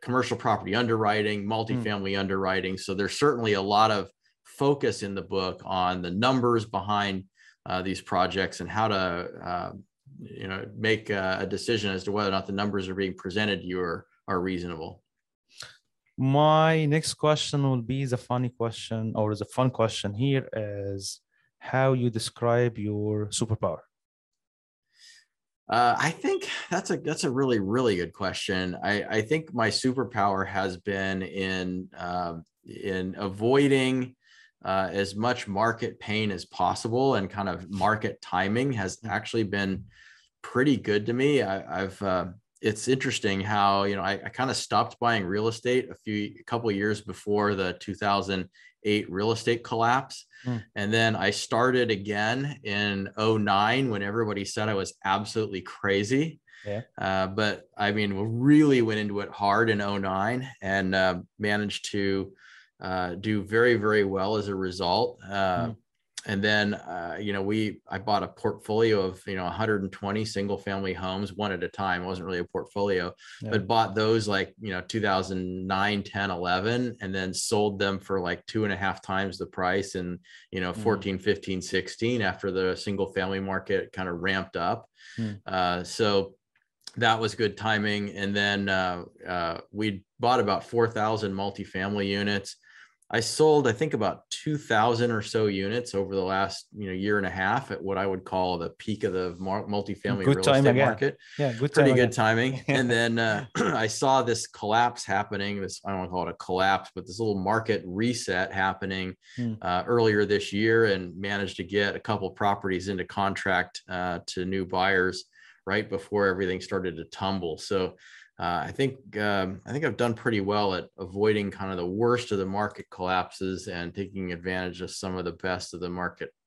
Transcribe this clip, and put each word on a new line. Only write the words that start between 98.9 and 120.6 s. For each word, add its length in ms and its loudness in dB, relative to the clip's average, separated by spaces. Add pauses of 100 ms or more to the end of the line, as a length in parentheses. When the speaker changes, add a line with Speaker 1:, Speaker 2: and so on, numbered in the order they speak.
Speaker 1:
of 80 2
the 260 -4
mar-, 280 -4
multifamily 580 -4
Speaker 2:
Good 120 4
Speaker 1:
real 60 -2
Speaker 2:
time 180 2
Speaker 1:
estate 100 6
Speaker 2:
again. 160 4
Speaker 1:
market. 320 -2 (200)
Speaker 2:
Yeah, 140 0
good 220 -2
Speaker 1:
Pretty 160 8
Speaker 2:
time 60 6
Speaker 1:
good 80 6
Speaker 2:
again. 60 2
Speaker 1:
timing. 540 2
Speaker 2:
<laughs> 40 -14
Speaker 1:
And 220 2
then, 280 2
uh, 320 0
<clears throat> 60 -6
I 300 0
saw 360 4
this 240 0
collapse 580 0
happening. 560 -2
This, 240 -8
I 60 -6
don't 80 -2
wanna 120 -4
call 160 -2
it 40 -6
a 140 -12
collapse, 500 2
but 120 -10
this 140 -14
little 180 0
market 480 0
reset 640 -2
happening, 640 -2 (220)
Speaker 2:
Hmm. 240 -4
Speaker 1:
uh, 260 0
earlier 380 6
this 260 0
year, 360 4
and 280 0
managed 440 -4
to 60 -4
get 300 2
a 60 -6
couple 300 -2
properties 580 0
into 160 -2
contract, 840 -2
uh, 380 -4
to 180 -4
new 180 -2
buyers 600 2 (420)
right 220 0
before 400 0
everything 340 0
started 340 -4
to 80 -10
tumble. 540 -4
So 360 -2 (440)
uh, 300 0
I 40 -10
think, 460 -4
um, 480 0
I 60 -8
think 120 -2
I've 120 0
done 180 2
pretty 260 0
well 340 0